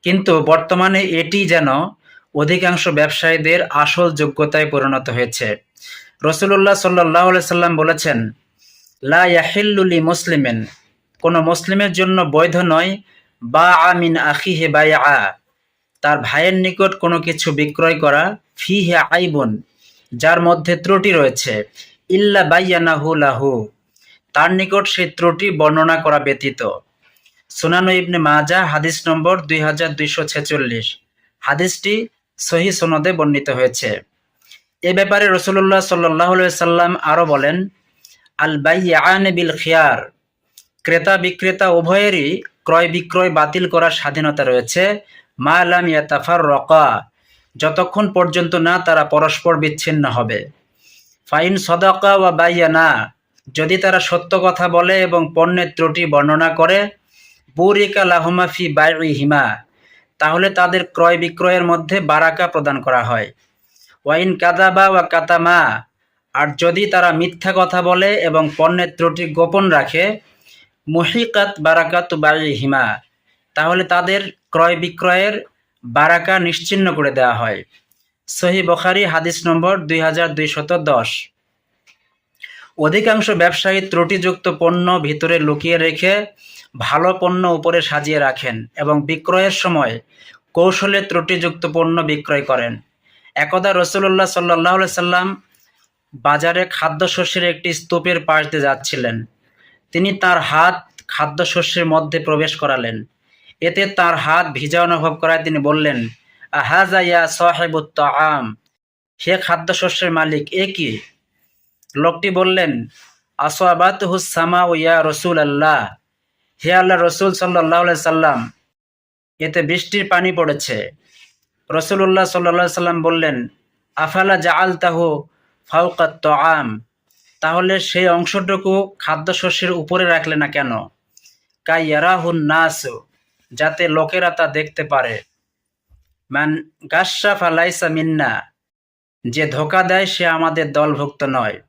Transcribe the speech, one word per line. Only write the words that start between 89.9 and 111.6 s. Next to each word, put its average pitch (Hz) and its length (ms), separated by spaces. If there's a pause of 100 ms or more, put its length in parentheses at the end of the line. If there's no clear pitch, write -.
কৌশলে 196 480
ত্রুটিযুক্ত 170 640 (100)
পণ্য 165 280
বিক্রয় 147 400
করেন। 120 320 (640)
একদা 185 380
রাসূলুল্লাহ 190 520
সাল্লাল্লাহু 175 500
আলাইহি 190 180
সাল্লাম 180 480 (720)
বাজারে 147 520
খাদ্যশস্যের 175 800
একটি 170 300
স্তূপের 170 460
পাশ 156 280
দিয়ে 151 140
যাচ্ছিলেন। 123 640 (680)
তিনি 190 220
তার 180 280
হাত 165 340 (320)
খাদ্যশস্যের 165 800
মধ্যে 156 340
প্রবেশ 151 360
করালেন। 120 480 (580)
এতে 175 240
তার 175 300
হাত 160 380
ভিজা 151 300
অনুভব 165 320
করায় 160 280
তিনি 160 160
বললেন, 143 480 (440)
"আহাযা 180 500
ইয়া 170 260
সাহিবুত 165 580 (100)
তাআম", 143 600 (720)
"হে 180 100
খাদ্যশস্যের 170 720
মালিক, 156 400
এ 190 200
কি?" 135 280 (960)